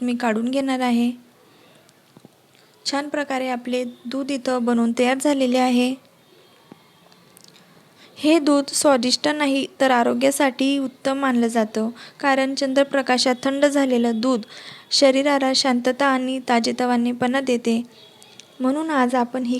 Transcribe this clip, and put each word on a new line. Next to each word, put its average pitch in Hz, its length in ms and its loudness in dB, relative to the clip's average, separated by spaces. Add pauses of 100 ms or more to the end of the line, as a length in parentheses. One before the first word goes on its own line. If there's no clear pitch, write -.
मी 247 140 -2
काढून 233 360 -2
घेणार 269 280 -2
आहे. 240 320 0 (1800)
छान 285 180 -4
प्रकारे 277 380 -4
आपले 247 360 -4
दूध 262 480 -8
इथं 254 340 -2
बनवून 233 340 2
तयार 254 240 2
झालेले 269 340 2
आहे. 254 380 2 (2250)
हे 311 220 4
दूध 285 280 2
स्वादिष्ट 254 600 2
नाही 285 400 0 (120)
तर 262 120 4
आरोग्यासाठी 262 840 0
उत्तम 269 400 -4
मानलं 247 300 0
जातं, 220 420 -2 (300)
कारण 269 360 0
चंद्रप्रकाशात 262 880 0
थंड 277 220 2
झालेलं 262 500 2
दूध 233 260 0 (500)
शरीराला 269 640 4
शांतता 254 500 0
आणि 262 340 0 (100)
ताजेतवानेपणा 247 920 0
देते. 240 420 -2 (760)
म्हणून 285 300 -2
आज 254 260 2
आपण 247 280 -2
ही 247 160 -2